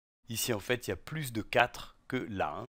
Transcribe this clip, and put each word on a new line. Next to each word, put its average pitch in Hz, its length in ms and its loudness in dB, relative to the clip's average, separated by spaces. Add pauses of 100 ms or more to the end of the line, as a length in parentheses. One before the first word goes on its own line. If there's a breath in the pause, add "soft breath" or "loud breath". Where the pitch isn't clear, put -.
(300)
ici 113 240 0
en 101 60 0
fait 120 260 0
il 104 40 0
y 98 40 0
a - 20 -2
plus 151 340 -6
de 110 120 -2
quatre - 520 2 (140)
que 131 80 0
là, 92 400 -2
hein. 107 80 -6 (100)